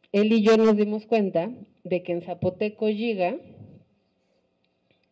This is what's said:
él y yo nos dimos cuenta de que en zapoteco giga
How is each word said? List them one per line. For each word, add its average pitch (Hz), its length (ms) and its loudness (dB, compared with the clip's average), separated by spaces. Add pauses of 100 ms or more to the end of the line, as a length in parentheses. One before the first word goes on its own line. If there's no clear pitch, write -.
(120)
él 214 200 2
y 220 100 4
yo 220 140 4
nos 220 200 4
dimos 208 300 -2
cuenta 202 440 0 (320)
de 180 220 -4
que 175 80 -6
en 170 100 -4
zapoteco 190 680 -4
giga 214 480 -2 (1800)